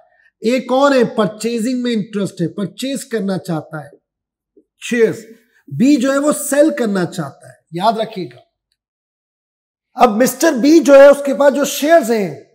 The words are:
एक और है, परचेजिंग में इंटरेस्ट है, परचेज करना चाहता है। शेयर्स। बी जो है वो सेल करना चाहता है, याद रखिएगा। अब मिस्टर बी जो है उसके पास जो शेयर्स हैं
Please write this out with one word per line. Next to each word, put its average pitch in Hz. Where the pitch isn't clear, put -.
एक 240
और 277
है, 254
परचेजिंग 233
में 240
इंटरेस्ट 202
है, 165
परचेज 233
करना 196
चाहता 156
है। -
शेयर्स। 220
बी 226
जो 262
है 277
वो 285
सेल 294
करना 202
चाहता 151
है, -
याद 202
रखिएगा। 185
अब 226
मिस्टर 294
बी 285
जो 269
है 285
उसके 277
पास 285
जो 285
शेयर्स 294
हैं 196